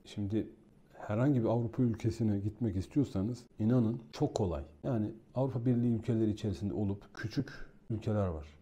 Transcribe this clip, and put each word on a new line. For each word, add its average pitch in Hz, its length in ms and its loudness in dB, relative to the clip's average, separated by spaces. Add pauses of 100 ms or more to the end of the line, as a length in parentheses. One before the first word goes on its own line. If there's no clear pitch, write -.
Şimdi 101 440 -2 (440)
herhangi 123 480 2
bir 113 80 2
Avrupa 117 340 0
ülkesine 110 560 2
gitmek 104 380 -2
istiyorsanız 113 680 0 (140)
inanın 117 420 4 (120)
çok - 220 -2
kolay. 80 300 0 (180)
Yani 110 300 0 (220)
Avrupa 127 320 -2
Birliği 120 280 4
ülkeleri 110 360 2
içerisinde 104 440 -2
olup 101 400 -4
küçük - 380 -4 (380)
ülkeler 104 360 0
var. 78 200 -4 (160)